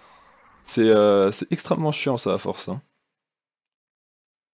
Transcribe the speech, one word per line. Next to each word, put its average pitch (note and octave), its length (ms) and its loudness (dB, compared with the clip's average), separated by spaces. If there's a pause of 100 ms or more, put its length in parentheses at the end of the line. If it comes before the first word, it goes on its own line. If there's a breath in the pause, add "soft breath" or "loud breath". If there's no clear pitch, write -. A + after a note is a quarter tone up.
(640 soft breath)
C'est, A2+ 260 2
euh, G#2 420 4
c'est - 200 -10
extrêmement D#3+ 400 -4
chiant, C#3 260 -4
ça, G2 160 -4
à F#2+ 40 -2
force, - 300 -8
hein. G2 140 -10 (1700)